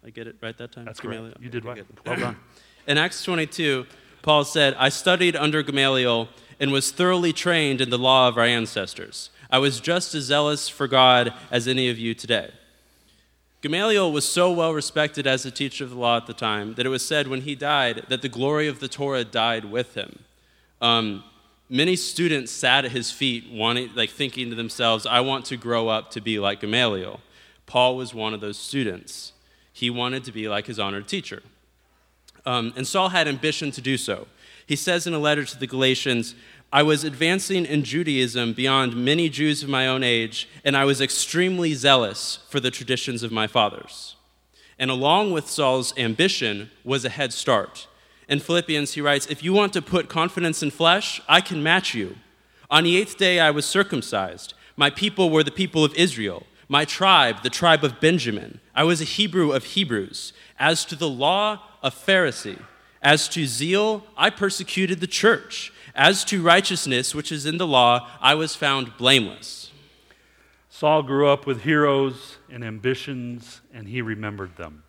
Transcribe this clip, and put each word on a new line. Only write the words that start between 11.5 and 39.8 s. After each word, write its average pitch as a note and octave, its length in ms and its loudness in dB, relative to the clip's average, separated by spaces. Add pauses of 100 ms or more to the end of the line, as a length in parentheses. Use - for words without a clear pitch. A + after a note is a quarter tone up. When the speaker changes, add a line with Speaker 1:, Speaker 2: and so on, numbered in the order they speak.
Speaker 1:
as A#2+ 180 0
any B2+ 220 0
of A2+ 80 -4
you A2+ 160 -4
today." A2+ 380 -4 (1080)
Gamaliel F#3+ 500 2
was D3 160 0
so F3+ 240 4
well E3 220 2
respected D3+ 540 -2
as C3 180 0
a C3 60 -8
teacher C#3 340 -6
of B2 60 -14
the B2 60 -14
law A#2+ 200 2
at A#2 100 -4
the A#2+ 60 -14
time G#2+ 420 -4
that B2 120 -2
it C3 40 -2
was C3 140 -4
said D3 240 -2
when C3 140 -6
he C#3+ 120 -8
died C3+ 540 -2
that B2 140 -4
the C#3 60 -6
glory C#3 380 0
of C#3+ 140 -6
the C3+ 80 -10
Torah C#3 360 -4
died A2+ 420 -2
with A#2 280 -6
him. - 260 -12 (600)
Um, A2+ 420 0 (460)
many D#3+ 280 0
students D#3 540 -4
sat C3 360 2
at A#2 60 -6
his A#2+ 180 -4
feet, B2 400 -4
wanting, A#2 440 -2
like, A2+ 160 -2
thinking B2+ 380 -6
to A#2 80 -10
themselves, A2+ 480 -2
"I A#2+ 160 2
want C3 260 -2
to B2+ 120 -8
grow A#2 300 -2
up A2 240 -2
to A2+ 100 -10
be A2 160 -2
like G2+ 220 -2
Gamaliel." A2 600 -2 (460)
Paul B2+ 300 2
was B2 180 -10
one A2 180 -4
of G#2+ 80 -8
those G#2 160 -8
students. - 760 -6 (460)
He A#2+ 120 -2
wanted B2 340 -4
to A#2+ 80 -14
be G#2+ 160 -8
like G#2 180 -4
his A2 140 -10
honored G2+ 260 -6
teacher. F3 340 -10 (1040)
Um, A#2+ 300 -4
and C#3 100 -8
Saul F#3+ 260 0
had E3+ 180 2
ambition C#3+ 420 -4
to B2+ 100 -14
do C3 160 -2
so. G#2 300 -6 (400)
He D3 80 -2
says F3 320 -2
in E3+ 80 -4
a D3+ 60 -2
letter D3 240 0
to C3 120 -12
the B2+ 120 -6
Galatians, C3 640 0 (380)
"I C#3+ 100 6
was D3+ 220 2
advancing E3+ 600 0
in D3 200 0
Judaism B2 720 0
beyond B2+ 420 2
many D3 320 2
Jews D3 340 -2
of C#3+ 60 -10
my C3 180 0